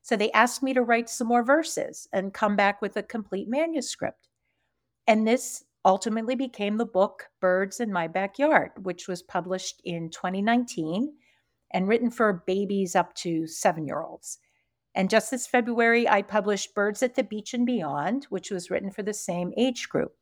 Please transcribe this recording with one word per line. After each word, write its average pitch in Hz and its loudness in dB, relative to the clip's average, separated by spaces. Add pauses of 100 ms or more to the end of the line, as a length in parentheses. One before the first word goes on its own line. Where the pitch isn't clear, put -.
So - -2
they 214 2
asked 233 4
me 269 0
to 254 4
write 233 2
some - -4
more 240 4
verses - 0
and 190 -2
come 202 0
back 202 2
with 202 -4
a 208 -4
complete 202 -8
manuscript. 294 -4 (800)
And 220 4
this - -2 (220)
ultimately 220 2
became 220 -2
the 233 0
book 196 0 (120)
Birds 190 0
in 233 -4
My 170 -2
Backyard, 196 2 (120)
which 180 -6
was 180 -6
published 185 -4
in 165 -6
twenty 190 -4
nineteen 226 0 (600)
and 185 0
written 233 2
for 208 0
babies 196 0
up 175 2
to 165 -2
seven-year-olds. 160 -4 (560)
And 190 0
just 220 2
this 247 -4
February, 233 4
I 202 4
published 202 -2
Birds 208 0
at 254 -2
the 262 0
Beach 208 -8
and 240 0
Beyond, 185 -2
which 185 -8
was 180 -6
written 190 -2
for 208 -8
the 202 -4
same 180 -4
age 247 0
group. 139 -2